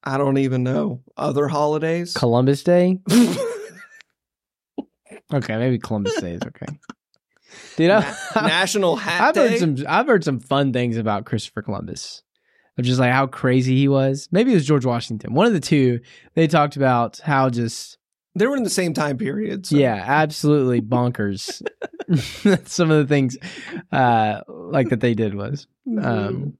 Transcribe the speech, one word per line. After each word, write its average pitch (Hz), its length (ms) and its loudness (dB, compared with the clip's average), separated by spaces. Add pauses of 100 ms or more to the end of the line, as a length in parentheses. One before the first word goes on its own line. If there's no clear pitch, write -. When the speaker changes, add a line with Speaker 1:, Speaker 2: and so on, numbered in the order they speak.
Speaker 1:
I 135 140 -2
don't 139 200 2
even 131 240 0
know. 131 400 -2 (140)
Other 147 320 -2
holidays? 160 640 -2
Speaker 2:
Columbus 127 500 2
Day? 180 460 4
Speaker 1:
<laughs> - 0 - (2250)
Speaker 2:
Okay, 117 240 -2
maybe 123 220 0
Columbus 104 420 -4
Day 87 120 -6
is 87 100 -8
okay. - 240 -12 (1080)
Dude, 165 140 4
I, 214 100 6 (340)
Speaker 1:
Na-, 220 120 0
National 185 500 2
Hat 180 320 0
Speaker 2:
I've 311 60 2
Speaker 1:
Day? 285 160 4
Speaker 2:
heard 233 80 0
some, 156 180 0 (120)
I've 208 180 2
heard 220 180 2
some 135 160 -2
fun 139 320 0
things 120 240 -2
about 107 280 -2
Christopher - 380 -6
Columbus. - 600 -10 (560)
Of 123 60 -2
just, 127 160 2
like, 123 120 4
how 135 140 2
crazy 131 500 0
he 139 120 4
was. 135 420 0
Maybe 233 220 2
it - 20 4
was 151 120 2
George 143 180 2
Washington. 120 500 -4
One 185 120 4
of 226 80 2
the 156 60 0
two, 127 400 2 (340)
they 165 120 2
talked 147 300 2
about 123 420 0
how 135 320 0
just 117 460 -6 (380)
Speaker 1:
They 196 120 2
were 277 100 0
in 247 80 -2
the 185 60 -4
same 175 220 -2
time 139 240 -2
period. 135 500 -4
So. 147 100 2
Speaker 2:
Yeah, 131 180 4 (120)
absolutely 147 760 2
bonkers. 113 800 -2 (460)
<laughs> 175 600 0
Some 165 220 0
of 156 80 6
the 143 140 2
things, 135 260 0 (520)
uh, 113 560 2
like, 110 440 -2
that 113 100 0
they 120 140 2
did 104 200 -2
was. 110 320 -8 (220)
Um, 226 160 -4
Speaker 1:
Mm-hmm. 120 440 -2 (120)